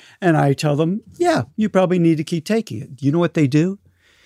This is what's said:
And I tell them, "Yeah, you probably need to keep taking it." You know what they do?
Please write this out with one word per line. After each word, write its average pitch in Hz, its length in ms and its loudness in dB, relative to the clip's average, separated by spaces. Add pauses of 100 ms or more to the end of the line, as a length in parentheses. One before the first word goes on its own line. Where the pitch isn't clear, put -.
(200)
And 170 160 2
I 143 180 2
tell 147 200 -2
them, 165 280 -2 (160)
"Yeah, 339 260 0 (120)
you 214 120 -2
probably 185 320 0
need 165 160 4
to 156 80 -6
keep 160 200 -6
taking 214 360 -4
it." - 200 -16
You 135 120 0
know 170 80 0
what 170 140 -2
they 160 120 2
do? 160 320 0 (480)